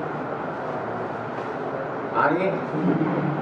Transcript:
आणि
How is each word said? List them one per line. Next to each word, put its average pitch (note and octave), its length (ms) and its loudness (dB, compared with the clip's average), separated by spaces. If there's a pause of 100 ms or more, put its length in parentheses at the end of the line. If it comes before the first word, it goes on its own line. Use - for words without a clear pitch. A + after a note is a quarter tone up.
(2250)
आणि F#3 300 4 (920)